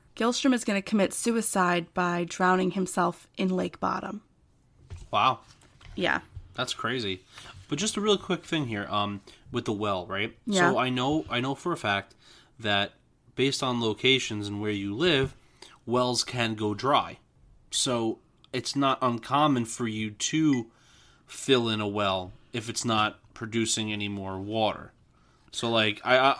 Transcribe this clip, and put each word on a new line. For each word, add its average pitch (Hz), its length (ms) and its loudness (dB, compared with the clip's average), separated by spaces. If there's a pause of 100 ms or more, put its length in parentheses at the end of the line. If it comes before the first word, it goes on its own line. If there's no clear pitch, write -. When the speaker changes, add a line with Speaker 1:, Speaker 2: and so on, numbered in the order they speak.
(160)
Speaker 1:
Gilstrom 240 360 2
is 240 120 0
gonna 196 180 0
commit 196 320 2
suicide 185 800 2
by 175 300 0
drowning 185 480 2
himself 180 640 -2
in 190 140 0
Lake 180 280 -2
Bottom. 196 440 -6 (880)
Speaker 2:
Wow. 117 260 2 (560)
Speaker 1:
Yeah. - 260 0 (340)
Speaker 2:
That's 123 200 -4
crazy. 110 480 -4 (460)
But 143 100 -4
just 214 180 -2
a 208 40 -2
real 202 180 2
quick 175 260 -4
thing 156 220 -2
here, 104 240 -4
um, 101 300 -2 (320)
with 120 140 -2
the 117 60 0
well, 101 340 -2
right? 98 300 -4 (100)
Speaker 1:
Yeah. 180 260 4
Speaker 2:
So 120 60 0
I 127 120 2
know, 131 400 0
I 120 100 -2
know 135 140 -2
for 175 180 -4
a 156 40 -4
fact 101 380 -2 (440)
that 101 340 0 (440)
based 131 260 0
on 123 180 0
locations 113 680 2
and 101 120 -6
where 107 120 -2
you 101 220 -4
live, 139 420 0 (500)
wells 123 380 2
can 113 320 -2
go 104 180 -2
dry. 127 440 0 (520)
So - 480 -2 (340)
it's 123 220 -4
not 139 260 2
uncommon 131 640 2
for 117 220 -6
you 107 240 -4
to 139 560 2 (600)
fill 120 420 2
in 110 120 0
a 107 60 0
well 98 460 0 (200)
if 117 160 -6
it's - 160 -4
not 107 360 2 (140)
producing 110 580 0
any 104 160 -4
more 95 320 -6
water. 107 520 0 (600)
So, - 180 -2
like, 107 340 4
I, 127 120 6
I, 131 240 6